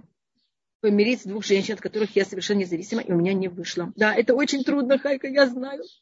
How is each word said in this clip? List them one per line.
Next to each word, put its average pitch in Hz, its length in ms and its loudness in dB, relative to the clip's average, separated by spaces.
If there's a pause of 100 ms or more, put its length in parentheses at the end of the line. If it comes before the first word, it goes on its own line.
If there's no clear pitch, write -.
(840)
помирить 214 420 2
двух 196 200 -10
женщин, 196 300 0
от 196 60 -14
которых 208 320 -4
я 196 120 2
совершенно 196 340 0
независима, 185 420 -4
и - 120 -6
у - 20 4
меня 175 180 2
не 190 140 -2
вышло. 175 480 -8
Да, 214 180 2
это 233 220 4
очень 277 300 0
трудно, 277 320 2
Хайка, 277 320 -4
я 269 180 4
знаю. 262 340 -8 (200)